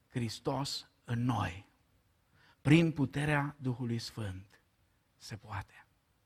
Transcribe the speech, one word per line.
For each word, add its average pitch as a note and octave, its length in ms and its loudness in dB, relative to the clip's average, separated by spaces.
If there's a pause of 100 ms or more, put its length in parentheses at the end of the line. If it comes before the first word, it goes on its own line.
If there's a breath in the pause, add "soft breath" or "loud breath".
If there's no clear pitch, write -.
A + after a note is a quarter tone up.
Hristos C3 800 -4 (160)
în A#2+ 200 0
noi, G2+ 420 0 (920 soft breath)
prin D#3+ 320 6
puterea C#3+ 680 0
Duhului A#2+ 400 -2
Sfânt, G2 600 -10 (560)
se - 200 -14
poate. G2+ 460 -12 (420)